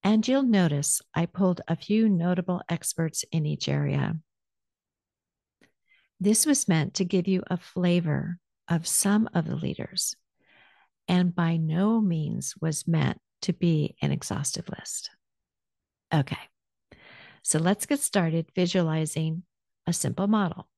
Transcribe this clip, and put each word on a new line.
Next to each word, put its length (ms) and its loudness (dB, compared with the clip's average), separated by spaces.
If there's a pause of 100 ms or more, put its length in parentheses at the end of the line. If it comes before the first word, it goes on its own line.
And 220 4
you'll 180 2
notice 580 2 (120)
I 120 0
pulled 400 0
a 100 0
few 320 2
notable 600 0
experts 640 -4
in 120 0
each 240 -4
area. 480 0 (2000)
This 260 4
was 220 2
meant 260 2
to 100 0
give 220 0
you 220 0
a 80 0
flavor 840 0 (300)
of 180 0
some 480 2
of 120 0
the 100 -4
leaders, 580 -6 (920)
and 260 2
by 220 0
no 440 2
means 600 -2
was 260 -4
meant 320 0 (240)
to 100 -2
be 480 0
an 120 0
exhaustive 560 -6
list. 420 -12 (1040)
Okay, 240 0 (1040)
so 160 0
let's 280 2
get 140 -2
started 540 0
visualizing 880 0 (440)
a 60 -2
simple 360 -2
model. 500 0